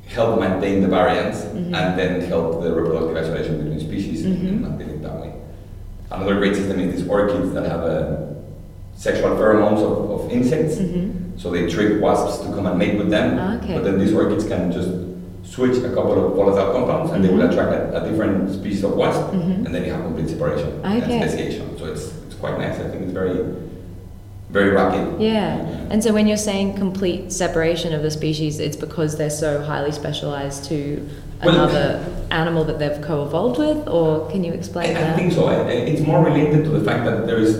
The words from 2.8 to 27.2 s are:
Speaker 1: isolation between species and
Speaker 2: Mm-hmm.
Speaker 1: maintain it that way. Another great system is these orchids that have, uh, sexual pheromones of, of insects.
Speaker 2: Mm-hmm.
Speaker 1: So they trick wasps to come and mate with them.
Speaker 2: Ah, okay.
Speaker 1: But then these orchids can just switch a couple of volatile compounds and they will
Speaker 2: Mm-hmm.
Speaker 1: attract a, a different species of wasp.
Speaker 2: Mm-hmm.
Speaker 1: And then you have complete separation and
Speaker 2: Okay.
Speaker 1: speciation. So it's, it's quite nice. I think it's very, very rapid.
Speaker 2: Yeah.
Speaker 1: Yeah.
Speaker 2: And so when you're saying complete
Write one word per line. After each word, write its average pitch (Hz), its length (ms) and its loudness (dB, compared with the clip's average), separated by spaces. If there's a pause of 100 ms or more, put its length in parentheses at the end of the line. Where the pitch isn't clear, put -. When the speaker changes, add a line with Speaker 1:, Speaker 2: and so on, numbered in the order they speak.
Speaker 1:
isolation 80 460 -2
between - 180 -4
species - 440 -4
and 185 140 2
Speaker 2:
Mm-hmm. - 300 -2
Speaker 1:
maintain - 280 -6
it - 60 -8
that - 180 -8
way. - 120 -10 (800)
Another 95 260 0
great 98 180 2
system 95 260 0
is 90 200 0
these - 80 -4
orchids 101 460 2
that 85 120 -2
have, - 140 -2
uh, - 360 -2 (800)
sexual - 420 0
pheromones 107 460 4
of, 101 280 0
of 98 220 -4
insects. 151 440 2
Speaker 2:
Mm-hmm. 180 600 -2
Speaker 1:
So 90 140 -6
they 87 180 0
trick 104 320 2
wasps - 460 2
to 101 80 -4
come 98 120 -2
and 87 120 0
mate - 180 2
with 101 140 2
them. 120 280 2
Speaker 2:
Ah, 208 180 0
okay. - 180 -4
Speaker 1:
But - 100 -2
then 98 140 2
these 107 160 4
orchids - 320 2
can 90 260 0
just 87 160 -2 (560)
switch 123 400 0
a - 60 -2
couple - 240 2 (100)
of - 100 0
volatile 98 380 4
compounds - 400 0
and 202 100 2
they 180 60 6
will 208 120 6
Speaker 2:
Mm-hmm. 247 180 4
Speaker 1:
attract - 140 2 (220)
a, 85 100 -2
a - 40 -4
different 98 460 0
species - 300 -2
of - 100 2
wasp. - 260 2 (140)
Speaker 2:
Mm-hmm. 185 320 0
Speaker 1:
And - 80 -4
then - 100 -2
you - 80 -2
have - 100 -4
complete 78 280 -4
separation 73 540 -2
and 220 180 0
Speaker 2:
Okay. 240 160 0 (100)
Speaker 1:
speciation. - 500 -4
So - 80 -10
it's, - 280 -8 (120)
it's - 100 -14
quite - 220 -4
nice. - 220 -4
I - 80 -6
think - 140 -8
it's 92 100 -6
very, 92 240 -2 (1120)
very 196 200 4
rapid. 180 500 2
Speaker 2:
Yeah. 220 120 4 (260)
Speaker 1:
Yeah. - 320 -6
Speaker 2:
And 214 120 2
so 226 120 4
when 214 120 6
you're 208 100 4 (140)
saying 196 260 0
complete 190 560 -2